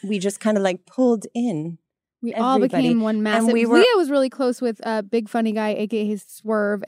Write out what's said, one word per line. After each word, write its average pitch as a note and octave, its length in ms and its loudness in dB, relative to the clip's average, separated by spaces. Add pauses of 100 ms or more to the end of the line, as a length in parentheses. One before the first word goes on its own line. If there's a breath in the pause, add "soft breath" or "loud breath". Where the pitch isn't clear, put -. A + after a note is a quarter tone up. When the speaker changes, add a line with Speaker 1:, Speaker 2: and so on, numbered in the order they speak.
Speaker 1:
we G3+ 120 -2
just G3 220 -4
kinda, G#3+ 200 0
like, F#3 260 -2
pulled A#3+ 480 0
in E3+ 440 -4 (440)
Speaker 2:
We A#3 120 -6
all B3 220 0
Speaker 1:
everybody. C4+ 280 2
Speaker 2:
became A#3+ 180 2
one A3 140 0
Speaker 1:
And G#3+ 80 -2
Speaker 2:
massive. A3+ 280 2
Speaker 1:
we A#3 140 2
were A#3+ 120 4
Speaker 2:
Leah A#4 180 6
was D#4+ 140 2
really C4+ 200 2
close B3 320 -4
with, A#3 220 -4
uh, A3 180 -2
Big G#3+ 260 -4
Funny A3+ 240 -2
Guy, G#3+ 180 -2
A G#3 160 -2
K G#3+ 260 -2
A G#3 60 -4
Swerve, G#3 680 -4